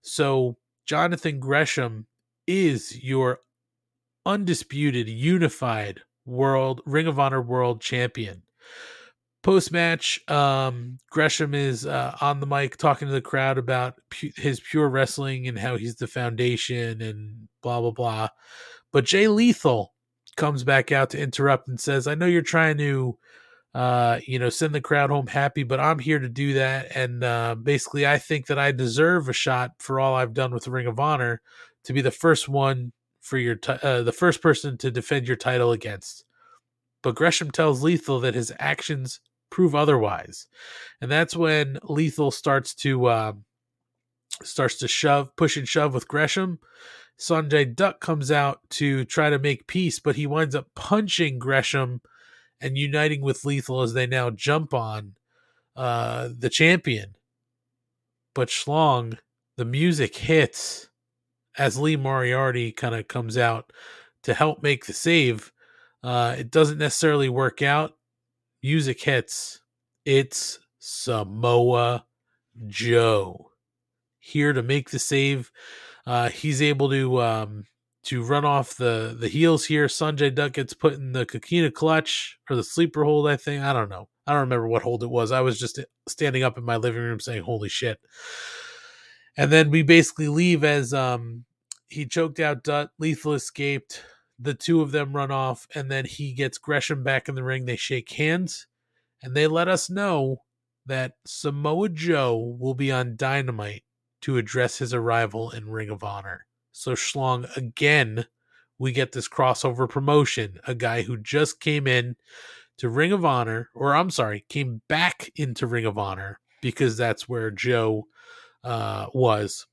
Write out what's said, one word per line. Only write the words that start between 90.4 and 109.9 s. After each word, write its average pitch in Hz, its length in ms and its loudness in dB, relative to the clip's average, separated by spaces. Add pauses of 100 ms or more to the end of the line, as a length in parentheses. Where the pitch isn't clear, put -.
as, 143 300 2
um, 120 520 -4 (420)
he 147 180 -8
choked 165 340 -2
out 147 240 -2
Dutt, 147 360 -2
Lethal 151 340 -2
escaped, 143 720 -6 (400)
the 139 120 -4
two 165 260 2
of 139 100 0
them 143 240 -2
run 139 140 -2
off, 131 460 -2
and 139 160 -6
then 135 140 -2
he 139 280 -8
gets 135 240 -4
Gresham 143 460 -2
back 135 260 -2
in 135 60 -6
the 131 80 -6
ring. 131 220 -4
They 123 100 -2
shake - 380 -6
hands, 160 520 -2 (560)
and 131 140 -8
they 151 100 4
let 165 220 2
us 185 200 0
know 170 540 -2 (460)
that 131 260 -4 (120)
Samoa 151 640 -2
Joe 131 680 0
will 127 140 -2
be 135 180 0
on 123 240 -2
Dynamite 123 680 -4 (380)
to 135 160 0
address 123 420 -2
his 123 160 -4
arrival 117 560 -2
in 107 180 -14
Ring 110 220 -8
of 101 120 -10
Honor. 98 440 -12 (240)
So - 220 -6
Schlong, 127 640 -4
again, 127 720 0 (540)
we 131 120 -2
get 127 200 -2
this - 180 -8
crossover 127 580 0
promotion, 135 800 0